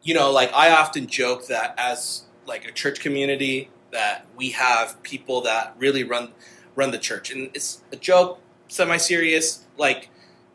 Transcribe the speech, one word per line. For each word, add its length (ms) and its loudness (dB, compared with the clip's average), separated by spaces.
You 120 -2
know, 180 4
like, 220 4
I 180 6
often 360 2
joke 400 -2
that 300 -4
as, 460 -6
like, 220 -10
a 40 -16
church 280 -4
community, 720 -2
that 340 -2
we 140 -6
have 520 0
people 400 -6
that 360 -2
really 260 0
run, 300 -6
run 160 0
the 60 -8
church. 340 -8
And 220 -10
it's 280 -8
a 20 -14
joke, 460 4
semi-serious, 1000 0
like, 320 0